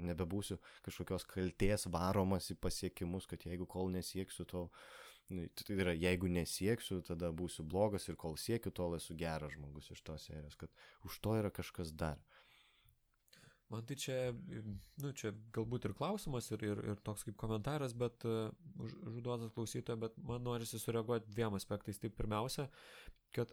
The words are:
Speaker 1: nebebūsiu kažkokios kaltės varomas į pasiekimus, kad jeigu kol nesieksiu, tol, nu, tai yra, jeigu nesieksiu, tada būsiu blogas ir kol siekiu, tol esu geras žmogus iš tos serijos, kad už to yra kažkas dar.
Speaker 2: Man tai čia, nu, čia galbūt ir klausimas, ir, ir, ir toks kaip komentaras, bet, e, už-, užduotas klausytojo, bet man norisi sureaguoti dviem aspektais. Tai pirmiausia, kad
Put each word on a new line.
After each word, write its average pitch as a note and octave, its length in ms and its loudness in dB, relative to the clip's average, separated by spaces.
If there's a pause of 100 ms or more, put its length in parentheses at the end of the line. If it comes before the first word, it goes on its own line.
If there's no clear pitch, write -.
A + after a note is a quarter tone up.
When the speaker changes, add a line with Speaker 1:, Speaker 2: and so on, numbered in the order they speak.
(100)
Speaker 1:
nebebūsiu F2+ 480 0 (260)
kažkokios F#2 460 -4
kaltės F#2+ 640 4
varomas F#2 560 4
į E2+ 160 -6
pasiekimus, F2+ 640 -2
kad - 160 -8
jeigu F2 240 -4
kol F#2 240 0
nesieksiu, F#2 560 -4
tol, F2 180 -2 (640)
nu, F2 160 -2 (160)
tai G2+ 160 0
yra, F2+ 160 6
jeigu F2+ 400 6
nesieksiu, F#2 720 2
tada E2+ 240 0
būsiu E2 340 -2
blogas F#2+ 460 4
ir D#2+ 80 -4
kol D#2+ 180 -4
siekiu, A2+ 380 0
tol E2+ 240 0
esu E2 160 -8
geras D#2 400 -2
žmogus C#2+ 400 -10
iš - 80 -16
tos D#2 260 -8
serijos, D2+ 300 -10
kad - 160 -12 (320)
už - 160 -10
to A2 160 4
yra G#2 160 2
kažkas E2 400 -4
dar. D#2 260 0 (1500)
Speaker 2:
Man A2+ 140 -4
tai C3 160 -6
čia, C3 180 0 (840)
nu, C#3 160 0
čia G#2+ 140 0 (220)
galbūt A2+ 340 0
ir G2 100 -4
klausimas, D#3 560 0
ir, G#2+ 80 -2
ir, G#2 180 2 (120)
ir G2 100 -4
toks G#2+ 240 -4
kaip A2 140 -4
komentaras, A#2 580 0
bet, A#2+ 240 0
e, A2+ 280 2 (280)
už-, - 160 -6 (160)
užduotas A#2 460 -2
klausytojo, A#2 480 0
bet A2+ 180 -4
man A#2+ 240 -2
norisi A#2 320 0
sureaguoti A2+ 540 2
dviem A2 260 4
aspektais. G2+ 400 -2
Tai A2 160 -2
pirmiausia, A2 540 2 (680)
kad A#2+ 180 2